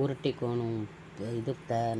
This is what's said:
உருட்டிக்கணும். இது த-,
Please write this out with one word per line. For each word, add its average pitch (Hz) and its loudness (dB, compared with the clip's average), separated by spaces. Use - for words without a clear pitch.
உருட்டிக்கணும். 120 2
இது 120 0
த-, 117 4